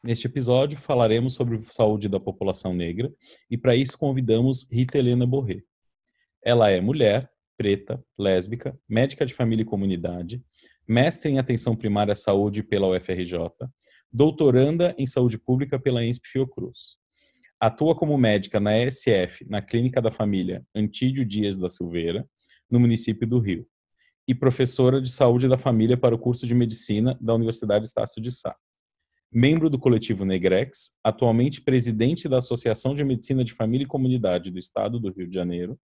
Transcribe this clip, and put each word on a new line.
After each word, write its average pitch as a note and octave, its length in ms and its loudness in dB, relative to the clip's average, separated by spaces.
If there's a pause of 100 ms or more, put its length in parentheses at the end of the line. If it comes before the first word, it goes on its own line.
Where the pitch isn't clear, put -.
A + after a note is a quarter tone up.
Neste A#2 220 -4
episódio, C3 500 0
falaremos A#2+ 560 2
sobre A#2 340 -4
saúde G#2+ 420 0
da F#2+ 100 -2
população F#2+ 560 -4
negra F2+ 340 -4 (400)
e, A#2+ 80 -6
para A#2+ 200 2
isso, C3+ 200 -2
convidamos B2+ 720 0
Rita B2+ 300 -2
Helena B2 260 2
Borré. B2 360 -4 (840)
Ela A#2 280 4
é F#2 100 2
mulher, B2 500 2 (260)
preta, G2+ 480 -2 (140)
lésbica, G2+ 580 -2 (120)
médica C3+ 360 0
de B2+ 80 -6
família A2+ 300 0
e - 20 0
comunidade, F#2 760 -4 (460)
mestre C#3+ 420 2
em C3+ 80 2
atenção A#2+ 380 -2
primária G#2 380 0
à - 20 -4
saúde G2+ 480 0
pela G2 240 0
U F#2 80 2
F F2+ 160 -4
R F2+ 120 -4
J, E2+ 460 -8 (420)
doutoranda D3+ 880 4
em - 80 -2
saúde B2 320 0
pública C3 400 -2
pela B2 260 0
ensp B2 220 -4
Fiocruz. - 720 -8 (640)
Atua D3+ 340 2
como D3+ 240 0
médica G#2+ 400 2
na G#2 180 2
E A#2+ 100 2
S C3 220 -4
F, F#2+ 400 0
na G2+ 140 -6
Clínica B2 400 -2
da A2+ 80 0
Família F#2+ 640 -4
Antídio B2+ 500 -2
Dias G2+ 320 -2
da F2+ 140 -4
Silveira, E2+ 580 -4 (400)
no A#2+ 120 2
município A#2 440 0
do B2 140 0
Rio, G2 300 -4 (580)
e B2+ 80 0
professora B2+ 680 2
de B2+ 120 -6
saúde B2 340 4
da B2+ 100 4
família A#2+ 400 2
para B2 160 2
o A2+ 60 0
curso A#2+ 260 -2
de A#2+ 120 0
medicina A#2 640 0
da A#2 120 0
Universidade A2+ 540 0
Estácio - 340 -6
de A#2+ 120 -8
Sá. - 240 -10 (800)
Membro D#3 360 4
do C3+ 80 -2
coletivo G#2+ 480 0
Negrex, F#2+ 640 0 (120)
atualmente A#2 600 0
presidente B2 680 0
da C3 80 0
Associação B2 580 -2
de C#3+ 80 -4
Medicina C3 400 -2
de A#2 120 -4
Família A#2 300 -2
e C3+ 40 -10
Comunidade G#2 600 0
do F2+ 80 -10
Estado G#2+ 420 -4
do G2+ 100 -4
Rio F#2 160 -10
de F2 80 -14
Janeiro F2+ 520 -6